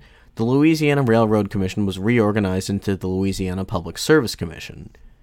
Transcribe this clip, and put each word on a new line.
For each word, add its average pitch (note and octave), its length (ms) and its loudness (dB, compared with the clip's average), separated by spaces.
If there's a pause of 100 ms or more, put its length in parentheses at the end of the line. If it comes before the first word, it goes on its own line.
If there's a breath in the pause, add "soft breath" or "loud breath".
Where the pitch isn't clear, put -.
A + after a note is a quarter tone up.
(340 soft breath)
the A2+ 100 -4
Louisiana D3 600 2
Railroad A2 480 4
Commission G2 340 -2
was F#2 140 -4
reorganized G#2 720 0
into G2 260 -2
the F#2 120 -6
Louisiana F#2+ 560 -2
Public E2+ 360 -8
Service D3+ 360 2
Commission. - 540 -12 (340 soft breath)